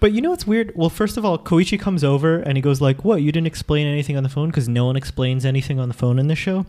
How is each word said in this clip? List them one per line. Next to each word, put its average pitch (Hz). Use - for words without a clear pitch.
But 208
you 226
know 320
what's 349
weird? 220
Well, -
first -
of 220
all, 175
Koichi 180
comes 185
over 151
and 135
he -
goes 139
like, 135
"What? 196
You 151
didn't 165
explain 151
anything 143
on 135
the 131
phone?" 147
'Cause 127
no 120
one 127
explains 127
anything 135
on 127
the 120
phone 123
in 135
this 156
show. 190